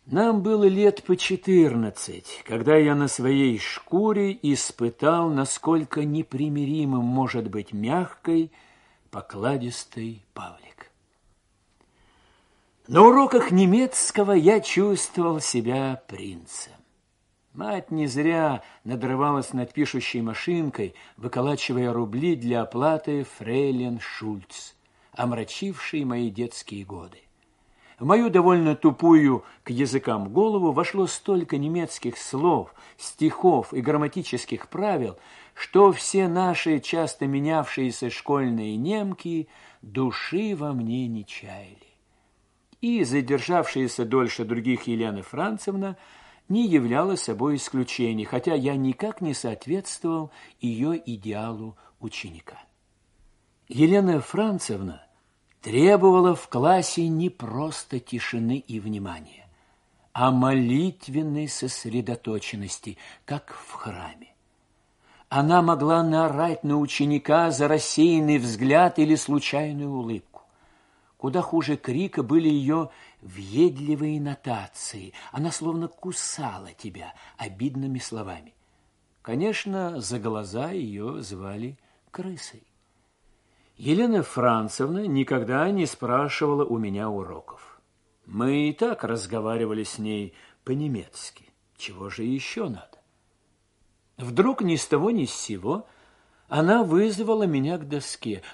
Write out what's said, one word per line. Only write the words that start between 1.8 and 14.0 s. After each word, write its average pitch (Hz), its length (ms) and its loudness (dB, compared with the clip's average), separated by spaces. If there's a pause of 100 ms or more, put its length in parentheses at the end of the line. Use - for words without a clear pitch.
когда 117 320 6
я 151 180 8
на 143 140 2
своей 131 500 2
шкуре 196 840 0
испытал, 147 880 0
насколько 151 720 0
непримиримым 147 1040 -2
может 123 440 -2
быть 101 220 -8
мягкой, 165 800 -2 (600)
покладистой 113 1200 -6
Павлик. - 580 -18 (2000)
На 170 140 10
уроках 254 460 8
немецкого 202 840 4